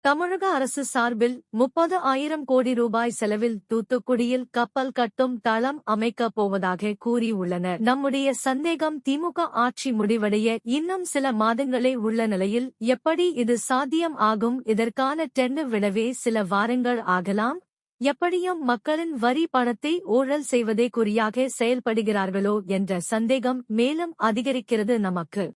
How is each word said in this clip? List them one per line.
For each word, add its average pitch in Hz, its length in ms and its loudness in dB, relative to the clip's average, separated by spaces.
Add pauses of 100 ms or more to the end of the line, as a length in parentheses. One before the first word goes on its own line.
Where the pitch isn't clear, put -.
தமிழக 349 480 0
அரசு 277 360 -2
சார்பில் 240 480 0 (200)
முப்பது 320 420 2 (100)
ஆயிரம் 294 400 0
கோடி 254 280 2
ரூபாய் 233 420 0
செலவில் 214 420 0 (100)
தூத்துக்குடியில் 240 840 0
கப்பல் 254 420 -2
கட்டும் 254 480 0
தளம் 233 440 0
அமைக்கப் 220 500 -2
போவதாக 196 640 0
கூறியுள்ளனர். 185 840 -2
நம்முடைய 269 460 2 (100)
சந்தேகம், 302 640 -2
தி 269 160 0
மு 330 140 -2
க 339 240 -2
ஆட்சி 247 360 0
முடிவடைய 214 640 2 (140)
இன்னும் 339 360 -2
சில 269 280 -2
மாதங்களே 240 640 2
உள்ள 220 300 0
நிலையில் 208 420 0 (180)
எப்படி 320 480 2
இது 240 260 2
சாத்தியம் 294 600 -2
ஆகும்? 220 440 2
இதற்கான 262 680 0
டெண்டர் 262 380 -2
விடவே 208 460 0
சில 220 320 0
வாரங்கள் 233 640 0
ஆகலாம். 202 500 0 (420)
எப்படியும் 349 640 0
மக்களின் 302 540 0
வரி 254 320 2
பணத்தை 247 460 0 (160)
ஊழல் 269 380 2
செய்வதே 233 400 2
குறியாக 226 640 0
செயல்படுகிறார்களோ 208 1080 0 (140)
என்ற 190 340 0
சந்தேகம் 247 560 0 (120)
மேலும் 311 500 0
அதிகரிக்கிறது 226 760 0
நமக்கு. 180 480 -2 (100)